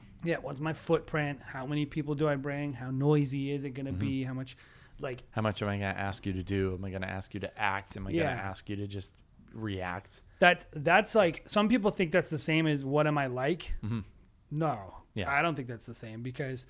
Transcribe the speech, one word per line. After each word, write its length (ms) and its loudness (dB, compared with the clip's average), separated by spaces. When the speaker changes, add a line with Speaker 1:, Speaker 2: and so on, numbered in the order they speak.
Speaker 1:
Yeah, 140 2
what's 240 -8
my 140 -2
footprint? 680 0
How 240 -10
many 200 0
people 280 -4
do 140 2
I 80 2
bring? 380 -4
How 180 -8
noisy 580 4
is 140 -2
it 60 -6
gonna 200 -6
Speaker 2:
Mm-hmm. 80 -2
Speaker 1:
be? 260 0
How 100 -4
much, 220 -8
like 300 -6
Speaker 2:
How 120 -2
much 200 0
am 60 0
I 100 0
gonna 80 -2
ask 400 -4
you 80 0
to 100 -2
do? 300 0
Am 100 -6
I 60 -6
gonna 180 -4
ask 260 -8
you 60 -6
to 200 -8
act? 360 -2
Am 100 -6
I 60 -4
gonna 120 2
Speaker 1:
Yeah. 60 0
Speaker 2:
ask 380 -6
you 80 -4
to 100 -4
just 300 -8
react? 680 -6
Speaker 1:
That, 340 8
that's 400 4
like, 320 4
some 240 4
people 200 4
think 220 0
that's 180 2
the 80 -2
same 280 2
as 180 2
what 220 4
am 120 2
I 80 2
like? 560 -2
Speaker 2:
Mm-hmm. 180 -2
Speaker 1:
No. 460 -2
Speaker 2:
Yeah. 180 -2
Speaker 1:
I 100 4
don't 140 2
think 120 -6
that's 180 -10
the 80 -12
same 280 -10
because 480 -6